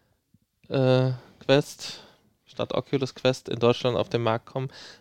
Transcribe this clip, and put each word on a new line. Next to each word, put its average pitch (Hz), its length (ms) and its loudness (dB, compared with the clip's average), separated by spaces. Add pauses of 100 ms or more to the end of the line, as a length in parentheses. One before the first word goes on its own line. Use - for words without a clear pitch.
(680)
äh, 127 420 2 (340)
Quest - 580 0 (420)
statt - 280 -8
Oculus - 400 -2
Quest - 360 -2
in 123 100 -4
Deutschland 120 380 2
auf 87 100 -2
den 120 160 -2
Markt 113 220 -2
kommen 131 240 -8 (320)